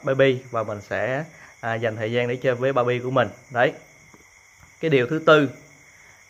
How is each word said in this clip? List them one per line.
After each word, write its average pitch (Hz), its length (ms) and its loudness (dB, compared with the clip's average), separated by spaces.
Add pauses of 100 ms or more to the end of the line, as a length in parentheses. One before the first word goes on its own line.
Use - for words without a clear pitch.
baby 135 360 2 (120)
và 113 120 -4
mình 104 180 -8
sẽ, 113 440 -4 (360)
à, 113 140 -4
dành 113 220 -4
thời 113 160 -4
gian 120 160 0
để 123 80 -4
chơi 127 180 0
với 127 180 0
baby 123 260 0
của 123 120 -6
mình. 123 180 2 (220)
Đấy. 127 220 2 (1080)
Cái 160 100 -2
điều 127 160 4
thứ 160 200 -4
tư 156 220 6 (800)